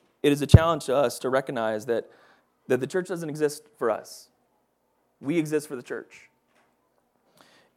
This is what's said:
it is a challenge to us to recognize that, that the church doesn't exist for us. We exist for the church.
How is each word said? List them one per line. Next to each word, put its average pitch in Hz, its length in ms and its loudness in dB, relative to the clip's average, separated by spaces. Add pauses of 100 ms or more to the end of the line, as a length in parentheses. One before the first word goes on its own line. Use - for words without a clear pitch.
(240)
it 147 80 6
is 143 100 2
a 139 60 -2
challenge 160 380 6
to 127 100 0
us 127 240 2
to 131 100 -4
recognize 117 560 -2
that, 117 240 -2 (580)
that 127 120 2
the 127 80 -6
church 185 200 -4
doesn't 170 220 -8
exist 147 340 -4 (140)
for 123 120 -2
us. - 400 -8 (920)
We 147 160 -4
exist 151 300 -2
for 147 80 -12
the 123 80 -10
church. - 460 -14 (1500)